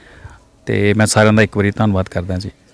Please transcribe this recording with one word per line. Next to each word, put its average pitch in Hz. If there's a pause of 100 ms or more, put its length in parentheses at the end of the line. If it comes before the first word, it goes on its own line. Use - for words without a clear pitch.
(640)
ਤੇ 104
ਮੈਂ 107
ਸਾਰਿਆਂ 107
ਦਾ 110
ਇੱਕ 104
ਵਾਰੀ 101
ਧੰਨਵਾਦ 98
ਕਰਦਾ 92
ਜੀ। 95 (240)